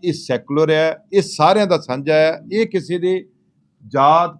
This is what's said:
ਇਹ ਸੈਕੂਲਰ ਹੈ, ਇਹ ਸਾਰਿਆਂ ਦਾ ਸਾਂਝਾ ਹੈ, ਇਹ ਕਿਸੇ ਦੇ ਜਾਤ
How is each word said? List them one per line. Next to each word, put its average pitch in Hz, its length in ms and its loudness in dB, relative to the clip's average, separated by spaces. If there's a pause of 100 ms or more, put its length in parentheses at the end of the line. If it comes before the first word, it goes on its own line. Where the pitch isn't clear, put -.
ਇਹ 170 100 -2
ਸੈਕੂਲਰ 143 560 -2
ਹੈ, 156 420 0
ਇਹ 196 120 4
ਸਾਰਿਆਂ 196 420 2
ਦਾ 175 140 0
ਸਾਂਝਾ 139 340 -4
ਹੈ, 156 260 2 (120)
ਇਹ 220 160 0
ਕਿਸੇ 180 300 -6
ਦੇ 180 300 -4 (560)
ਜਾਤ 151 560 2